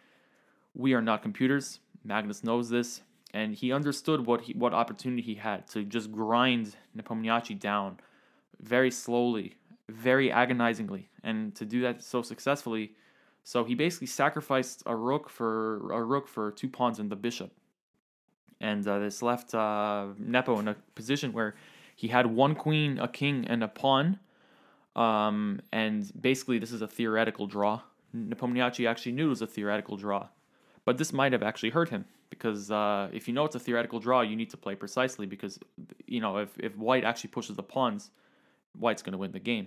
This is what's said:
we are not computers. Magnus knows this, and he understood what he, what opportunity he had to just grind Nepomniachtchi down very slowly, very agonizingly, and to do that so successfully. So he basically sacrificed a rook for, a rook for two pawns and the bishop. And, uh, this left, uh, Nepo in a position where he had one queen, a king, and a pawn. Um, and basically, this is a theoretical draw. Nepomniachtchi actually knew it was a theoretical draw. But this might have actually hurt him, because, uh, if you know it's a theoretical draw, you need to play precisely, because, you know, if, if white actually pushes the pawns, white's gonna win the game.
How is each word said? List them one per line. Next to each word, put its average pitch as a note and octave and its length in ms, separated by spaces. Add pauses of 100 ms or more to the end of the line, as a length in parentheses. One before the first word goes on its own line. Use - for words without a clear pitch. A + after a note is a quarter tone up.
(760)
we C3 200
are A#2 80
not A2 200
computers. C3 580 (240)
Magnus G#2 380
knows A#2 280
this, A#2+ 320 (320)
and G#2+ 200
he B2 160
understood C#3+ 540
what A#2+ 160
he, - 140
what A#2+ 180
opportunity A#2 480
he A#2 140
had G2+ 340
to G#2+ 160
just G#2+ 260
grind A2+ 640 (220)
Nepomniachtchi A2+ 640
down G2+ 380 (640)
very B2 300
slowly, A#2+ 680 (320)
very B2+ 440
agonizingly, A#2 760 (140)
and A2 320
to - 100
do A2+ 180
that B2 200
so B2 200
successfully. A#2 720 (500)
So A#2+ 200
he A#2+ 100
basically D3 340
sacrificed C3+ 800
a A#2 100
rook C3 320
for, A2 640
a A#2 100
rook C#3 260
for G#2+ 220
two C3 180
pawns A#2+ 300
and G#2 120
the G#2 60
bishop. G2+ 360 (1080)
And, G#2 260
uh, G2+ 120
this G#2 240
left, A#2+ 320
uh, G#2 520 (120)
Nepo A#2 400
in G#2 100
a G#2 80 (180)
position B2+ 380
where G#2+ 220 (400)
he A#2+ 140
had B2 180
one C3 280
queen, D3+ 440
a A#2+ 100
king, C#3 400
and A#2 140
a G#2+ 60
pawn. C#3 500 (760)
Um, G#2+ 680 (120)
and G#2+ 380 (100)
basically, B2+ 380
this A2 140
is A2 100
a G#2+ 60
theoretical A2 580
draw. G#2 360 (340)
Nepomniachtchi B2 720
actually A#2 240
knew D3 140
it D3 40
was A2 120
a A2 40
theoretical G#2 500
draw. G2+ 320 (560)
But B2 140
this D3+ 140
might C3+ 200
have G#2+ 100
actually A2 280
hurt E3 180
him, G2 160 (260)
because, G#2 400
uh, G#2 420
if - 160
you A#2+ 60
know C#3+ 100
it's D3+ 120
a A#2+ 40
theoretical A#2 380
draw, B2 240
you G#2+ 140
need A2+ 140
to - 60
play G2 180
precisely, G#2+ 520
because, F#2+ 320 (480)
you A#2 140
know, G2+ 180
if, G#2 200
if G2+ 180
white A#2 280
actually A2 260
pushes G#2+ 260
the A2 60
pawns, A2+ 480 (680)
white's A2 240
gonna F#2+ 160
win F#2+ 140
the F#2+ 80
game. G#2+ 260